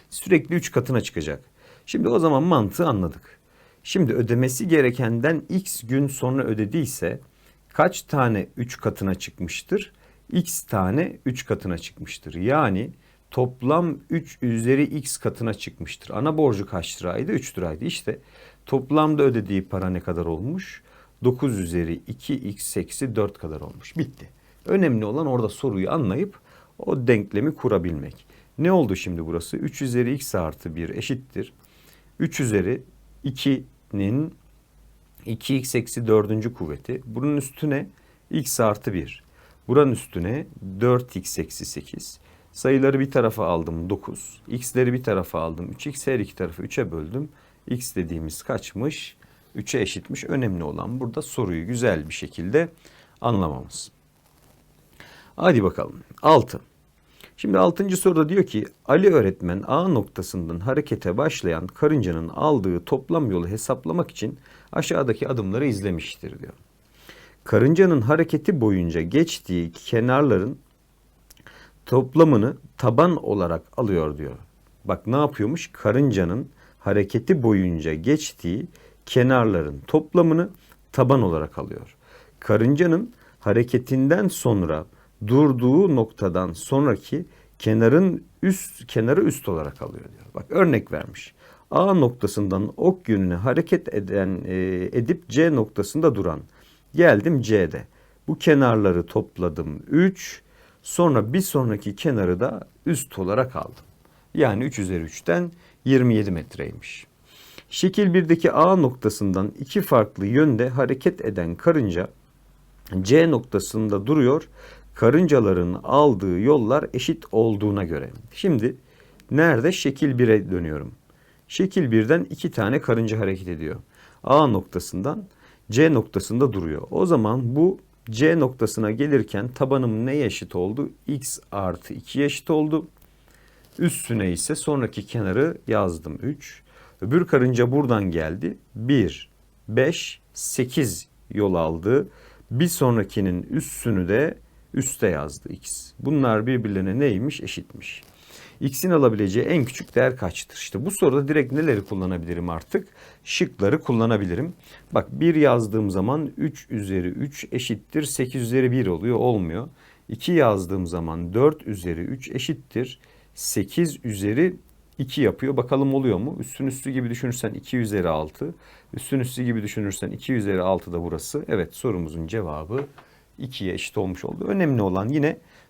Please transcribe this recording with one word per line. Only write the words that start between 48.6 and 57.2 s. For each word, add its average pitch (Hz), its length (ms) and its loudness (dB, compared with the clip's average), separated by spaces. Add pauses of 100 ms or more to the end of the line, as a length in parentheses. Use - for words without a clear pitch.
Üçe 117 240 -4
eşitmiş. - 460 -6
Önemli 110 400 -2
olan 87 360 -6
burada 127 220 -6
soruyu 87 440 -4
güzel 107 420 0
bir 76 60 -10
şekilde 104 540 -2 (520)
anlamamız. 87 720 -4 (1400)
Hadi 151 260 6
bakalım. - 380 -2 (220)
Altı. 147 380 6 (760)